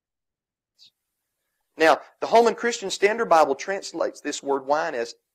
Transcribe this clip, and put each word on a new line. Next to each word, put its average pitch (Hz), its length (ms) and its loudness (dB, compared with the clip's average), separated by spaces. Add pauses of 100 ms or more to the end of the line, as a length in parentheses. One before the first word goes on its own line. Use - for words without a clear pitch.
(1800)
Now, 156 220 4 (200)
the 147 80 -6
Holman 226 260 4
Christian 233 380 -6
Standard 214 360 0
Bible 156 280 4
translates - 640 -8
this - 220 -8
word 139 240 -4
wine 156 260 -2
as 117 220 -6 (200)